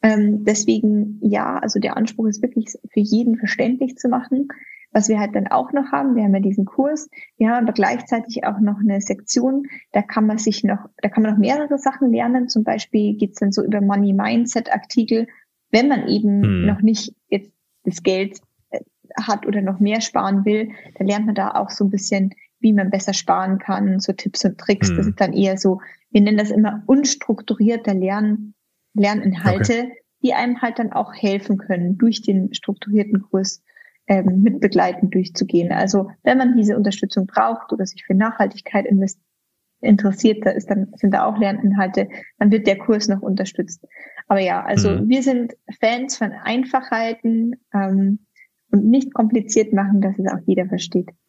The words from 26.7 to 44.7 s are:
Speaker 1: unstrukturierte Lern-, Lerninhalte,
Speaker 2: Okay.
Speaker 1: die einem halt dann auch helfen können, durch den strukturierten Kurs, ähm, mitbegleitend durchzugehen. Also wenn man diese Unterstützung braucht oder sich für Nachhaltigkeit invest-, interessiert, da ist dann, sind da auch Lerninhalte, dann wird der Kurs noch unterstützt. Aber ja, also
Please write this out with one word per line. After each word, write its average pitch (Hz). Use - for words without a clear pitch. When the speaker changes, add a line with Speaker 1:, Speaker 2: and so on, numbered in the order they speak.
Speaker 1:
unstrukturierte 226
Lern-, 208
Lerninhalte, 202
Speaker 2:
Okay. 254
Speaker 1:
die 254
einem 240
halt 233
dann 220
auch -
helfen 196
können, 185
durch 226
den 190
strukturierten 208
Kurs, 190
ähm, 190
mitbegleitend 190
durchzugehen. 175
Also 196
wenn 254
man 247
diese 208
Unterstützung 202
braucht 226
oder 202
sich -
für -
Nachhaltigkeit 202
invest-, 190
interessiert, 208
da 190
ist -
dann, 202
sind 196
da -
auch 214
Lerninhalte, 196
dann 208
wird 214
der 196
Kurs 208
noch 196
unterstützt. 190
Aber 196
ja, 180
also 202